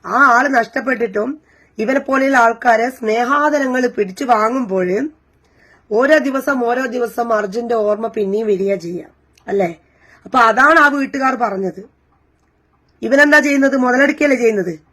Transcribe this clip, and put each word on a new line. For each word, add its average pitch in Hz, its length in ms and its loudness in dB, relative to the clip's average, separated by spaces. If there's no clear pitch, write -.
ആ 190 120 -4
ആള് 269 220 2
നഷ്ടപ്പെട്ടിട്ടും 226 720 -2
ഇവനെ 262 300 0
പോലെയുള്ള 269 380 0
ആൾക്കാരെ 233 420 2
സ്നേഹാദരങ്ങൾ 254 880 0
പിടിച്ചു 202 380 -4
വാങ്ങുമ്പോൾ 214 560 0
ഓരോ 269 240 4
ദിവസം 269 320 -2
ഓരോ 247 140 -2
ദിവസം 233 380 -4
അർജുന്റെ 220 420 -4
ഓർമ്മ 208 300 -2
പിന്നെയും 214 320 -2
വരിക 196 280 0
ചെയ്യാം 170 360 -12
അല്ലേ? 196 220 -2
അപ്പൊ 254 120 -4
അതാണ് 285 340 4
ആ 294 120 4
വീട്ടുകാർ 269 380 -2
പറഞ്ഞത്. 190 380 -6
ഇവനെന്താ 285 440 4
ചെയ്യുന്നത്? 277 380 2
മുതലെടുക്കുകയല്ലേ 269 600 2
ചെയ്യുന്നത്? 196 300 0